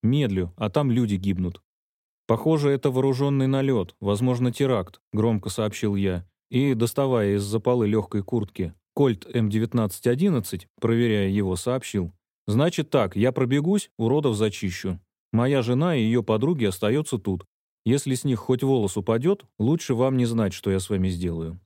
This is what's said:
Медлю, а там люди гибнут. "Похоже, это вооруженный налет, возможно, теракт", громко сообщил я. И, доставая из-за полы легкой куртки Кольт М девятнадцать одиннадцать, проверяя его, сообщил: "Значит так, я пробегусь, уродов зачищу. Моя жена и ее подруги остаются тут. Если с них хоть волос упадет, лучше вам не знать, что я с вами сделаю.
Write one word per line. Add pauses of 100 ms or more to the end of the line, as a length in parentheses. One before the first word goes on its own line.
Медлю,
а
там
люди
гибнут. (640)
"Похоже,
это
вооруженный
налет,
возможно,
теракт", (100)
громко
сообщил
я. (240)
И,
доставая
из-за
полы
легкой
куртки (200)
Кольт
М
девятнадцать
одиннадцать, (120)
проверяя
его,
сообщил: (320)
"Значит
так,
я
пробегусь,
уродов
зачищу. (320)
Моя
жена
и
ее
подруги
остаются
тут. (400)
Если
с
них
хоть
волос
упадет, (120)
лучше
вам
не
знать,
что
я
с
вами
сделаю.